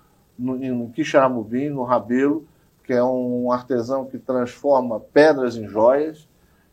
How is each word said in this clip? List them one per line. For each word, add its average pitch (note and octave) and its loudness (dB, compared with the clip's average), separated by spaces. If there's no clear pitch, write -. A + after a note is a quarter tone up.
no, B2+ -6
em B2 -6
Quixaramubim, C3 0
no C3+ -6
Rabelo, B2 0
que - -6
é A#2+ 2
um B2 -2
artesão B2 -2
que C3 -14
transforma B2 -2
pedras C3+ 4
em A2 -10
joias. C3 2